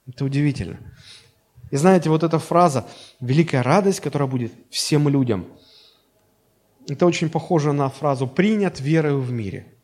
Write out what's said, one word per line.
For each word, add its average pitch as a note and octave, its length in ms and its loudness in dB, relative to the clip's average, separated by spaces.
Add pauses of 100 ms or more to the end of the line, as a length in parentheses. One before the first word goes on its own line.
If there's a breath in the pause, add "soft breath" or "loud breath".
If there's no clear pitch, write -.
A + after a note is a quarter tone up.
Это C3 160 -8
удивительно. C#3 540 -2 (920 soft breath)
И C#3+ 60 -4
знаете, E3 340 4
вот D#3+ 140 2
эта D#3+ 160 0
фраза D#3+ 440 2 (360 loud breath)
«великая C3+ 420 2
радость, F#3 380 2
которая C#3+ 280 -4
будет A#2+ 240 -4 (180)
всем D3 380 0
людям», A#2 380 0 (1400 soft breath)
это D3 180 0
очень E3 240 2
похоже D#3 420 0
на C#3+ 160 -2
фразу C3+ 380 -2
«принят G3 540 0
верою D3 400 0
в B2 100 -6
мире». G2 420 -8 (120)